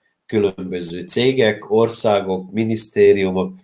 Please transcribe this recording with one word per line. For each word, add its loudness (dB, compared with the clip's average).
különböző -4
cégek, 0
országok, 0
minisztériumok. 0